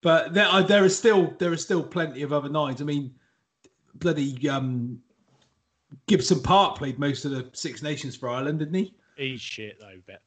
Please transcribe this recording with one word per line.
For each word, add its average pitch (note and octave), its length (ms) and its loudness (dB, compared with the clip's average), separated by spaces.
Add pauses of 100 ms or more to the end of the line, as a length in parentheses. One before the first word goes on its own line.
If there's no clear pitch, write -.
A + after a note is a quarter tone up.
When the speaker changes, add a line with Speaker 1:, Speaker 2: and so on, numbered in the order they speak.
Speaker 1:
But E3 320 2
there G3+ 120 4
are, F#3+ 180 4
there G3+ 200 6
are F#3 60 8
still, F#3+ 500 4
there F3 120 0
are E3 60 -2
still E3+ 260 -2
plenty D3 380 -6
of C#3+ 100 -4
other D3 180 -2
nines. C#3+ 320 -2
I C#3+ 40 -6
mean, C#3 280 -4 (800)
bloody, C#3+ 540 -2
um, B2+ 500 -4 (1080)
Gibson F3+ 340 2
Park F#3+ 360 4
played C3 220 -8
most C#3+ 260 -4
of C#3 60 -4
the B2+ 220 -8
Six B2+ 280 -10
Nations D3 340 -8
for B2 140 -10
Ireland, C#3 300 -4
didn't D3+ 160 -4
he? F#3+ 180 -2 (240)
Speaker 2:
He's C3 240 -8
shit - 380 -14
though, F#2+ 280 -20
but F#2+ 200 -20